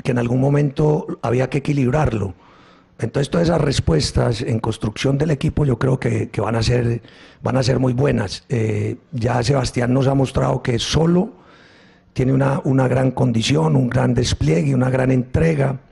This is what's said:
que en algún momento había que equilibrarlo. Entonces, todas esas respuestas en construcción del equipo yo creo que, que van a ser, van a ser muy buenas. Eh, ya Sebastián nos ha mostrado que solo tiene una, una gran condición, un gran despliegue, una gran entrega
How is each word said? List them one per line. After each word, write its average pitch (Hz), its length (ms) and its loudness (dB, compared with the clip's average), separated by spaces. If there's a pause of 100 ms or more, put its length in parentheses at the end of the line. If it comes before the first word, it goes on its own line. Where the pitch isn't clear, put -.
que 131 80 -2
en 123 60 -2
algún 120 220 0
momento 147 800 0
había 123 280 0
que 147 100 -4
equilibrarlo. 127 720 0 (680)
Entonces, 139 300 -4
todas 170 180 0
esas 165 140 2
respuestas 131 800 0
en 113 180 -2
construcción 120 580 -2
del 156 140 0
equipo 147 340 0
yo 127 140 0
creo 135 200 0
que, 113 300 -2
que - 120 -6
van 110 140 -2
a 113 80 0
ser, 117 380 0 (400)
van 123 160 -2
a 131 60 2
ser 123 160 0
muy 127 140 0
buenas. 120 560 -2
Eh, 107 480 -2 (140)
ya 120 320 0
Sebastián 123 500 0
nos 131 140 2
ha 135 60 2
mostrado 135 480 0
que 120 180 -2
solo 170 540 0 (800)
tiene 131 200 0
una, 139 300 0
una 135 240 2
gran 127 240 0
condición, 127 640 0
un 127 140 2
gran 123 240 0
despliegue, 139 640 0
una 127 140 2
gran 131 220 2
entrega 135 680 0 (120)